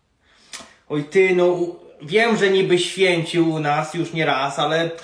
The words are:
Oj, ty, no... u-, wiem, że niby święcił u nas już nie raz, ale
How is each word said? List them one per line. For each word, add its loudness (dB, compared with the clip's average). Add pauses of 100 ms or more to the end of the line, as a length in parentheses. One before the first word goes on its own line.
(880)
Oj, -4
ty, 2
no... 4
u-, 0 (220)
wiem, 2
że 2
niby 2
święcił 0
u -4
nas -2
już -6
nie -2
raz, -2
ale 0 (140)